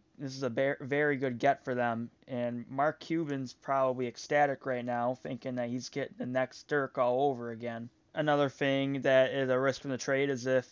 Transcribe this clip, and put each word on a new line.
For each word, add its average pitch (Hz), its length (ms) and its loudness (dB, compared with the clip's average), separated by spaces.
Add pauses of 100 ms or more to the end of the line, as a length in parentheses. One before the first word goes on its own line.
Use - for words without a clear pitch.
(180)
this 135 160 -8
is 135 80 -8
a 127 80 -2
ver-, 139 300 0
very 143 360 0
good 127 220 -2
get 139 260 2
for 127 120 -2
them. 117 340 0 (160)
And 120 420 -6
Mark 139 300 0
Cuban's 143 540 -4
probably 131 560 -2
ecstatic 139 580 0
right 123 180 -2
now, 120 380 -2
thinking 131 320 -8
that 120 140 -4
he's 123 220 -6
getting - 280 -6
the 120 80 -6
next 127 400 -4
Dirk 139 320 -2
all 127 320 2
over 120 220 -6
again. 117 360 -8 (240)
Another 147 360 4
thing 135 540 0
that 131 280 6
is 135 180 0
a 127 100 4
risk 131 240 0
from 139 100 -4
the 123 40 -2
trade 139 340 0
is 123 140 -2
if 131 280 2